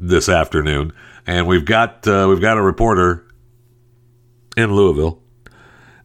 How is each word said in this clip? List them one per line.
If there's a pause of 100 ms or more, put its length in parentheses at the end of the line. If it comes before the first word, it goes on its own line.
this
afternoon. (340)
And
we've
got,
uh,
we've
got
a
reporter (1300)
in
Louisville, (840)